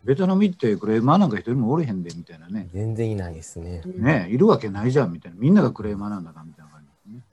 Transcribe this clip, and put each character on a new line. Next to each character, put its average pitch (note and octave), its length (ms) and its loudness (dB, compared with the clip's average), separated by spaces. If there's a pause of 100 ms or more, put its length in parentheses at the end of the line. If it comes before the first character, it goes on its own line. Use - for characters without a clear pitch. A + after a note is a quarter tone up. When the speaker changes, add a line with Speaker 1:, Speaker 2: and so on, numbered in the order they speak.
Speaker 1:
ベ C3+ 120 2
ト F#3 100 0
ナ F#3+ 100 2
ム G3+ 80 6
行 F#3+ 80 2
っ - 40 -10
て G#2 200 0
ク - 100 -6
レ A2 120 2
ー A2+ 40 2
マ C#3 120 4
ー - 20 6
な G3+ 100 6
ん C#3+ 40 2
か G#2 80 -2
一 F2+ 40 -8
人 B2 140 -2
も A#2+ 160 0
お D3+ 40 2
れ E3+ 80 0
へ B2 60 -4
ん F#2+ 120 -4
で、 E2+ 120 -10
み E2+ 100 -14
た E2+ 100 -20
い D#2+ 40 -20
な E2 100 -20
ね。 G2+ 240 -8
Speaker 2:
全 G#2+ 220 -4
然 A2 160 -2
い G#2+ 60 -4
な F2+ 140 -6
い E2+ 40 -12
で D#2 80 -16
す - 160 -16
ね。 E2+ 280 -10
Speaker 1:
ね、 A#2 440 -2
い A2+ 60 -2
る F3 100 6
わ G#3 120 6
け A2 100 -6
な G2+ 180 -4
い B2+ 60 0
じ C#3+ 80 4
ゃ A#2+ 60 2
ん、 F2 60 -6
み E2 80 -12
た F2+ 100 -18
い - 20 -20
な。 F2 80 -20
み C3 100 4
ん F#3+ 40 8
な G#3 80 8
が C3+ 100 2
ク - 100 -12
レ G#2 120 -4
ー - 20 -8
マ G2+ 120 -6
ー - 20 -6
な G#2 80 -6
ん F2 60 -10
だ E2 80 -18
か D2+ 80 -20
ら、 D#2 40 -20
み D#2+ 80 -20
た D2+ 100 -20
い - 40 -20
な D2+ 40 -20
感 D2+ 120 -20
じ D2 40 -20
で C#2+ 80 -20
す G#2+ 220 -20
ね。 B2 60 -20 (100)